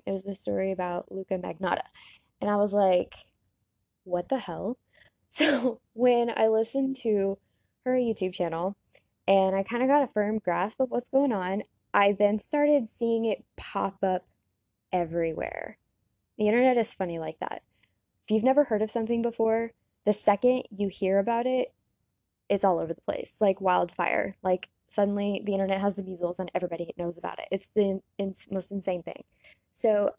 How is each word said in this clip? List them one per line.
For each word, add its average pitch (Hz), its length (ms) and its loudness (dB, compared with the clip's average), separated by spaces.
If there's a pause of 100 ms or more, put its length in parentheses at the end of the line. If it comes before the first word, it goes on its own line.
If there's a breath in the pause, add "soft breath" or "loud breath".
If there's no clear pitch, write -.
it 202 60 -4
was 190 120 -6
the 196 120 -8
story 190 360 -2
about 180 400 -6
Luca 190 280 -6
Magnotta, 180 480 -4 (520 loud breath)
and 208 120 0
I 208 60 2
was 202 160 2
like, 190 420 4 (880)
"What 175 260 -4
the 269 80 0
hell?" 185 440 -6
<laughs> - 60 -20 (440 soft breath)
So 254 500 0 (120)
when 240 360 2
I 226 180 2
listened 262 500 0
to 196 400 0 (480)
her 254 100 0
YouTube 220 380 -2
channel, 170 420 -4 (520 soft breath)
and 190 280 4
I 196 80 0
kinda 240 240 -2
got 285 160 4
a - 100 -4
firm 214 260 0
grasp 180 400 -2
of 254 120 -2
what's 240 180 -4
going 269 220 2
on. 196 320 -2 (300)
I 202 180 4
then 208 280 2
started 294 500 2
seeing 226 360 -2
it 220 200 -4 (100)
pop - 480 -6
up 185 220 0 (680)
everywhere. 165 840 -4 (600)
The 214 100 2
internet 247 300 4
is 226 160 0
funny 170 260 -6
like 160 200 -8
that. - 240 -8 (640)
If - 40 -4
you've 214 120 2
never 262 220 4
heard 214 160 0
of 214 100 -2
something 233 300 -2
before, 226 500 0 (340)
the 208 80 4
second 247 500 2 (120)
you 196 140 -2
hear 190 300 0
about 233 280 0
it, 254 260 -2 (760)
it's 202 160 2
all 175 140 2
over 165 140 -4
the - 80 -20
place, - 380 -6
like 196 220 2
wildfire. 180 840 0
Like, 185 240 -2 (220)
suddenly 202 560 -2
the 202 80 -2
internet 196 280 -2
has 202 140 -2
the 196 80 -8
measles 180 360 -6
and 180 140 -8
everybody 170 440 -6
knows 170 200 -6
about - 220 -10
it. - 120 -10
It's 196 240 -6
the 196 260 0 (160)
ins-, 196 340 -8
most 190 200 -8
insane 185 320 -6
thing. - 200 -14 (500 soft breath)
So 208 460 2